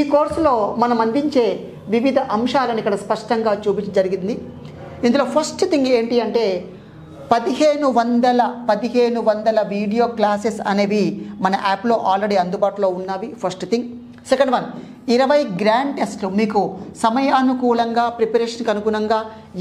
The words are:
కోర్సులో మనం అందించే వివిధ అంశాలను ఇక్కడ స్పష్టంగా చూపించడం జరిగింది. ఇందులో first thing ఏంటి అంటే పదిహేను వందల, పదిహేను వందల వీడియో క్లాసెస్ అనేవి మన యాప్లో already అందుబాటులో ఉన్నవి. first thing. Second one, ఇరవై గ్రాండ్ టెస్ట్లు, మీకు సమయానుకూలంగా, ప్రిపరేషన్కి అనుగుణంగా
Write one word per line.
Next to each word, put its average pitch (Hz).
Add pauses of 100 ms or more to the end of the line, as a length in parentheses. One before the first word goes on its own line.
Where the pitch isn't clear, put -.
(120)
కోర్సులో 302 (300)
మనం 240
అందించే 254 (500)
వివిధ 262 (160)
అంశాలను 240
ఇక్కడ 202
స్పష్టంగా 220 (140)
చూపించడం 202
జరిగింది. 190 (720)
ఇందులో 254 (100)
first 311 (100)
thing 262
ఏంటి 233
అంటే 226 (880)
పదిహేను 285 (100)
వందల, 240 (280)
పదిహేను 240
వందల 214 (140)
వీడియో 214 (100)
క్లాసెస్ 208 (120)
అనేవి 202 (420)
మన 190 (140)
యాప్లో 214 (160)
already 202
అందుబాటులో 196
ఉన్నవి. 190 (140)
first 180
thing. 240 (420)
Second 262
one, 185 (500)
ఇరవై 269 (200)
గ్రాండ్ 240
టెస్ట్లు, 202 (100)
మీకు 214 (400)
సమయానుకూలంగా, 240 (140)
ప్రిపరేషన్కి 226
అనుగుణంగా 214 (420)